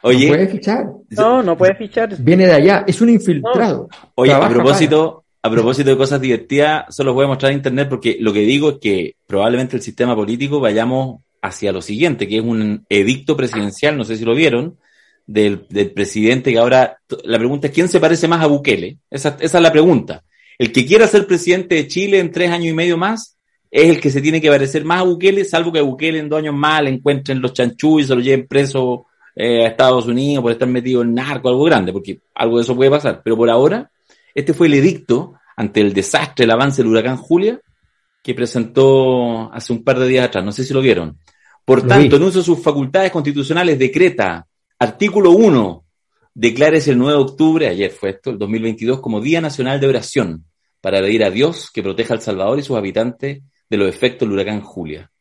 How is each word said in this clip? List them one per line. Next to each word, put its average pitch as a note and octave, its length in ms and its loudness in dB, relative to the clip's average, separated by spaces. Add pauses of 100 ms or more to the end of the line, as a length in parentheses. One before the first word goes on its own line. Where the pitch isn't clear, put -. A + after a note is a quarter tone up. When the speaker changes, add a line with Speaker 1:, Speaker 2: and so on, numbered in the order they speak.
Speaker 1:
Oye, B2+ 260 4
Speaker 2:
No D3 60 4
puede F#3+ 120 2
fichar. F#3 400 -4 (240)
Speaker 3:
No, A#3 320 2
no E3+ 160 -2
puede F#3 160 4
fichar. A3 440 -6
Speaker 2:
Viene F3 280 4
de F3 60 6
allá, F3+ 340 4
es F#3 140 -2
un A#3 80 4
infiltrado. A3 800 0 (260)
Speaker 1:
Oye, C3 160 2
a C#3 60 6
Speaker 2:
Trabaja A#2 180 2
Speaker 1:
propósito, D3+ 680 2 (160)
Speaker 2:
para A2 120 -2
Speaker 1:
a A2+ 40 0
propósito C3 340 0
de C3 60 4
cosas C3+ 240 0
divertidas, C#3 760 -2
solo C3+ 180 -2
voy C3+ 120 2
a C#3 40 0
mostrar C3+ 220 0
en C#3+ 80 -4
internet C#3 300 -4
porque B2+ 320 -4
lo A2 120 0
que G#2 80 0
digo C#3+ 300 2
es - 100 -10
que F#2+ 360 -4 (100)
probablemente A#2+ 480 -2
el A2+ 80 -6
sistema B2 320 -4
político A#2+ 460 -4
vayamos A#2+ 600 -2 (200)
hacia G2+ 300 -6
lo F#2 100 -8
siguiente, A2+ 460 -4
que G#2+ 100 -4
es A2+ 60 -2
un G#2+ 440 -4
edicto B2+ 480 -2
presidencial, A#2 600 -4
no A#2+ 80 -6
sé A2 120 -8
si A2 80 -10
lo A2+ 120 0
vieron, D3+ 400 -2 (500)
del, G#2 440 -2
del G2 200 -2
presidente A2 640 0
que A2+ 60 2
ahora, B2+ 460 2
t-, - 200 -10
la A2+ 140 -2
pregunta C#3 280 -2
es, C#3 60 -4
¿quién E3+ 160 0
se F3 100 0
parece E3 300 2
más E3 160 0
a - 20 2
Bukele? C3+ 520 0 (120)
Esa, C#3+ 300 -4
esa E3 180 0
es E3+ 40 6
la E3 100 6
pregunta. D3+ 500 2 (340)
El A#2 140 -2
que B2+ 160 0
quiera A3 220 6
ser G#3 180 4
presidente F3+ 480 -2
de D3 140 -2
Chile G3 320 0
en E3+ 100 -4
tres F3 220 -2
años E3+ 160 -4
y D#3+ 60 -4
medio E3+ 220 0
más G#3+ 360 -6 (360)
es D#3+ 220 4
el D3+ 100 2
que D3 100 0
se C#3 120 -2
tiene D#3 180 0
que D3+ 100 2
parecer C#3+ 340 0
más F3 160 -2
a F#3 40 0
Bukele, F#3 400 0
salvo E3+ 280 -2
que D#3+ 80 0
a - 20 2
Bukele D3+ 380 -2
en D3+ 80 -10
dos D3+ 100 -2
años D3+ 160 -4
más D3+ 300 0
le C3+ 60 -2
encuentren C3+ 520 -2
los B2+ 100 -4
chanchullos D3 520 0
y C3 40 -4
se C3+ 60 0
lo B2 60 0
lleven C3 260 0
preso, C3+ 600 -2 (320)
eh, A#2 280 2
a - 20 0
Estados B2+ 380 2
Unidos C3+ 360 -2
por A#2 100 0
estar B2 140 -2
metido B2 360 -2
en A#2 100 -2
narco, B2+ 380 -4
algo C3 140 2
grande, G2+ 280 2
porque G2 280 -10 (140)
algo A#2 220 -2
de A#2 60 2
eso B2 120 -2
puede C3+ 160 4
pasar. C#3+ 320 -2
Pero A2+ 140 -2
por A#2 140 2
ahora, D#3 400 0 (440)
este C#3+ 200 -2
fue E3+ 140 2
el C#3+ 60 2
edicto C3+ 600 0 (240)
ante G#2 240 -2
el G2+ 100 2
desastre, B2 540 -2
el A2+ 60 2
avance C3+ 300 0
del A2+ 80 2
huracán A#2 280 0
Julia, G3 420 -2 (600)
que B2 120 -6
presentó B2 1160 0
hace A#2 200 -10
un A#2 120 -6
par B2+ 140 0
de B2+ 100 0
días B2+ 180 2
atrás. F#2+ 180 -4
No G2+ 80 -6
sé C3 120 -8
si C#3 80 -8
lo C3+ 80 0
vieron. F2 380 0 (460)
Por C3 180 4
Speaker 2:
Lo B2 60 -2
Speaker 1:
tanto, C#3+ 280 6
Speaker 2:
vi. D3+ 60 4
Speaker 1:
en F#3+ 60 2
uso F3+ 100 0
de F3 60 0
sus E3+ 180 0
facultades D3 480 0
constitucionales, D3 680 -2
decreta, B2+ 680 0 (320)
artículo F#3 540 2
uno, C3 520 4 (500)
declárese C3+ 580 2
el B2 60 2
nueve C#3+ 200 2
de C3+ 60 2
octubre, D#3 440 0
ayer F#2 220 -2
fue G2 200 -8
esto, B2+ 200 -10
el G#2+ 80 -10
dos G2+ 100 -6
mil A2 140 -4
veintidós, A2+ 380 -4
como A2 200 -6
Día D#3 200 -2
Nacional C#3 400 -4
de C3+ 80 0
Oración, G#2+ 560 -4 (360)
para F#2+ 200 -2
pedir G#2+ 240 0
a G2 60 0
Dios C#3 420 -4
que G#2+ 100 -8
proteja G#2+ 320 -4
a - 20 -4
El G#2+ 60 -10
Salvador G#2 360 -4
y C#3+ 40 -6
sus C3+ 140 -6
habitantes A#2 640 -6 (260)
de G#2+ 80 -4
los G2 120 0
efectos A#2+ 400 -4
del G2+ 100 -4
huracán G2+ 220 -4
Julia. D#2+ 500 -16 (100)